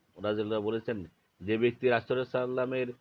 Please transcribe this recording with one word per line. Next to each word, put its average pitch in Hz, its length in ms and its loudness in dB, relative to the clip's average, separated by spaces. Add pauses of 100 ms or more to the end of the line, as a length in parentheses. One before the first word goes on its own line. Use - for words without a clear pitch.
(240)
রাদিয়াল্লাহু 107 380 0
বলেছেন, 110 420 -4 (360)
যে 104 180 0
ব্যক্তি 120 300 2
রাসূল 127 360 2
সাল্লাল্লাহু 127 440 -2
আলাইহি 127 220 -2
ওয়াসাল্লামের - 100 -10